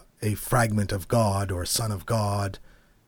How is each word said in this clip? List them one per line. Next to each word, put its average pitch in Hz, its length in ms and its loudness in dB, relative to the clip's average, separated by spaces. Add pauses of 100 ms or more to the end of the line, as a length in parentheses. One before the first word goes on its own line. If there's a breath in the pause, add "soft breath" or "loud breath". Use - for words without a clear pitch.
(200)
a 107 140 0
fragment 107 560 2
of 95 160 -4
God 101 460 2
or 87 120 -4
son 110 280 -2
of 92 120 -6
God 101 540 -2 (500)